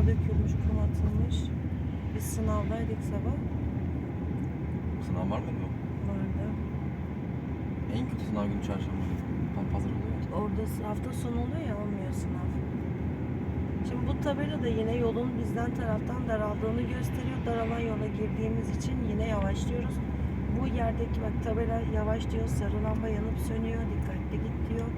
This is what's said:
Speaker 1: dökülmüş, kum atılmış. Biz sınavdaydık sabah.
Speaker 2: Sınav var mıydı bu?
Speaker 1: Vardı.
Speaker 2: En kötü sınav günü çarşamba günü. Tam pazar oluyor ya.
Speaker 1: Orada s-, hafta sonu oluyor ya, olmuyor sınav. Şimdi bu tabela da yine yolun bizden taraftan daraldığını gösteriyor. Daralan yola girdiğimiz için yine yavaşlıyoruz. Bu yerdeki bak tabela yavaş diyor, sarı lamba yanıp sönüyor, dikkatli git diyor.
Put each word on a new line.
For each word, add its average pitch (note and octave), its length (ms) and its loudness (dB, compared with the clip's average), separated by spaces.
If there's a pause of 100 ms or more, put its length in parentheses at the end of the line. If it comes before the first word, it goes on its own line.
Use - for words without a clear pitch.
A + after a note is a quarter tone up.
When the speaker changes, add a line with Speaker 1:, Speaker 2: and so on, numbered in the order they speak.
Speaker 1:
dökülmüş, - 440 4 (120)
kum - 120 4 (100)
atılmış. - 500 2 (800)
Biz - 100 -2 (100)
sınavdaydık G#3+ 680 0 (120)
sabah. - 240 0 (1700)
Speaker 2:
Sınav F#2 260 0
var A#2 120 0
mıydı - 200 -4
bu? - 40 -2 (420)
Speaker 1:
Vardı. - 340 -2 (1500)
Speaker 2:
En C3 140 0
kötü - 140 -2
sınav G#2 260 0
günü G2 180 -2
çarşamba - 400 -2
günü. - 160 -2 (300)
Tam - 180 -2
pazar - 240 0
oluyor - 260 -2
ya. - 60 -2 (120)
Speaker 1:
Orada G#3 260 0
s-, - 240 -2
hafta G3+ 220 -2 (100)
sonu A#3+ 220 0
oluyor - 260 -2
ya, - 120 0
olmuyor - 300 -2 (100)
sınav. - 240 -2 (1400)
Şimdi - 200 0
bu C#4+ 160 2
tabela D4 380 0
da A#3+ 60 2
yine A3+ 280 2
yolun A#3+ 340 2 (100)
bizden A#3 340 0
taraftan A#3 540 0
daraldığını A3 540 0 (120)
gösteriyor. - 520 0
Daralan A#3 340 0
yola A3 260 0 (120)
girdiğimiz A3 580 0
için B3+ 180 0 (160)
yine A3 180 2
yavaşlıyoruz. G#3 680 2 (680)
Bu C4 60 2
yerdeki A3+ 580 2
bak A3 200 0
tabela A3+ 360 2 (140)
yavaş G#3+ 360 2
diyor, A3 160 2
sarı G#3 380 2
lamba A3+ 240 2
yanıp - 300 0 (100)
sönüyor, A3+ 320 0 (120)
dikkatli - 520 -2
git - 120 -2 (140)
diyor. A3+ 160 0 (120)